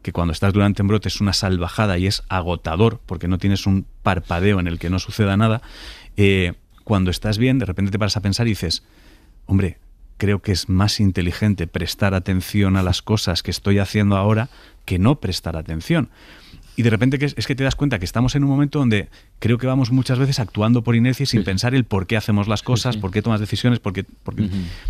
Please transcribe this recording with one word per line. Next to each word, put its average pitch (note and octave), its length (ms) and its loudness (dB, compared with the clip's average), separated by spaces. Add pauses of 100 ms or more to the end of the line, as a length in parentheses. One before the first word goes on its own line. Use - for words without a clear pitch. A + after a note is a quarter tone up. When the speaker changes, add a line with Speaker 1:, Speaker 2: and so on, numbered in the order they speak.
Speaker 1:
que - 120 -8
cuando E2+ 180 0
estás G2 220 2
durante G2+ 280 2
un G2+ 60 2
brote G2+ 220 0
es - 100 -6
una G2+ 140 2
salvajada F#2+ 640 0
y F#2 100 2
es - 220 -2
agotador, F2+ 760 0
porque F2 220 -6
no F#2 100 0
tienes G2 300 0
un F#2+ 180 2 (180)
parpadeo F#2 580 0
en F2 60 -2
el E2+ 120 -6
que E2+ 100 -6
no F#2 100 0
suceda G2 360 -2
nada, A2 260 2 (540)
eh, F#2+ 380 2 (320)
cuando F#2 260 2
estás G2+ 260 -2
bien, C3 220 2
de B2 60 -2
repente G2 260 -2
te G2+ 80 -2
paras G2+ 160 -2
a G2+ 60 -4
pensar G2+ 260 0
y A2+ 40 0
dices, F2+ 320 -4 (640)
"Hombre, F#2+ 320 0 (400)
creo G2+ 240 0
que G#2 120 -2
es - 160 -4
más F#2+ 320 2
inteligente F2+ 680 0
prestar F#2+ 460 -2
atención F#2+ 640 0
a F#2+ 60 2
las F2+ 180 0
cosas G2+ 420 -2
que F2+ 80 -6
estoy G2+ 280 0
haciendo G2+ 360 2
ahora G#2+ 320 2 (380)
que F2+ 140 -2
no B2+ 200 4
prestar E2+ 380 -6
atención". D#2+ 520 -2 (680)
Y A#2 60 2
de A#2 60 4
repente B2+ 300 2
que C#3+ 60 -2
es, C#3 120 -2
es G#2+ 100 -4
que C#3 80 -2
te C3 100 -4
das C3 100 0
cuenta C#3+ 240 -2
que F2+ 60 -6
estamos B2 300 0
en C#3+ 100 2
un C#3 40 2
momento C#3+ 300 0
donde A2 300 0 (300)
creo A2+ 180 2
que B2 100 -2
vamos C3 240 2
muchas C3 260 2
veces C#3 220 0
actuando A2+ 440 -2
por A#2 120 2
inercia B2 300 2
y - 20 -2
sin G#2+ 140 2
Speaker 2:
Sí, - 20 0
sí. - 20 -2
Speaker 1:
pensar A#2 300 0
el C3 80 4
por F#2+ 240 -2
qué A2+ 80 -2
hacemos G#2 320 0
las G#2+ 140 0
Speaker 2:
Sí, - 40 -12
Speaker 1:
cosas, B2 300 0
Speaker 2:
sí. G#2+ 60 -6
Speaker 1:
por F#2 100 -4
qué G#2 100 0
tomas A2 200 0
decisiones, A#2+ 380 0
por G2+ 140 -6
qué, F#2+ 120 -6
por - 300 -12
qué. - 80 0
Speaker 2:
Ujú. F#2+ 120 -2 (340)